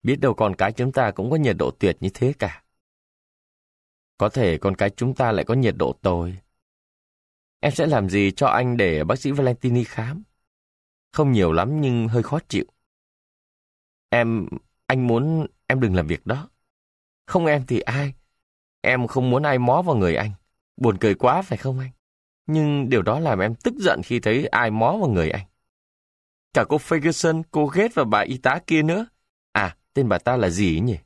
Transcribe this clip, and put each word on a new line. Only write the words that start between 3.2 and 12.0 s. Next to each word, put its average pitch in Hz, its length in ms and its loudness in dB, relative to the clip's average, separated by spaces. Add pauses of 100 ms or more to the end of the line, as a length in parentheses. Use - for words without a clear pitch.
"Có 101 120 0
thể 98 280 0
con 98 180 -2
cái 101 140 -2
chúng 123 260 -4
ta 120 160 0
lại 95 140 -2
có 110 80 -2
nhiệt 123 240 2
độ 65 240 -2
tồi." 90 360 -2 (1200)
"Em 147 120 0
sẽ 147 160 0
làm 113 220 0
gì 98 220 2
cho 139 160 0
anh 123 300 2
để 82 260 2
bác 98 160 -2
sĩ 139 120 -4
Valentini 123 520 0
khám?" 131 400 -8 (880)
"Không 147 200 2
nhiều 95 200 4
lắm 110 300 0
nhưng 120 260 0